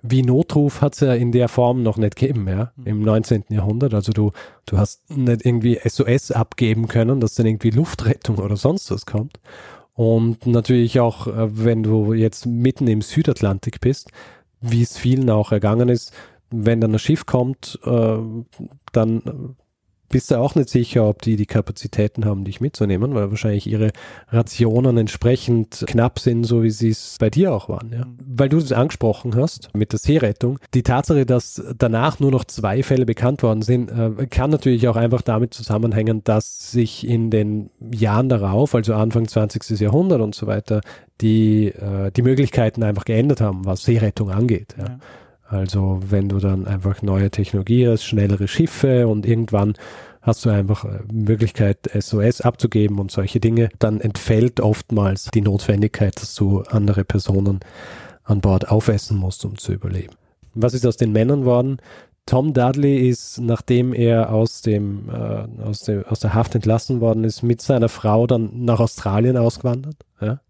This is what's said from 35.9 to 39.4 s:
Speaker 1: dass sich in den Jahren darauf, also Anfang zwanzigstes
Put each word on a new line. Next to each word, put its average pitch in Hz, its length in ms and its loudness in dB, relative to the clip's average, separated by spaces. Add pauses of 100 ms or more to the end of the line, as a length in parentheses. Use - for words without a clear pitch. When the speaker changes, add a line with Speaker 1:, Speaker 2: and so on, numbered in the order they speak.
Speaker 1:
dass - 480 -2
sich 117 340 -2
in 113 240 0
den 107 400 0 (240)
Jahren 110 340 0
darauf, 110 460 2
also 113 200 0
Anfang 113 340 0
zwanzigstes 107 500 -2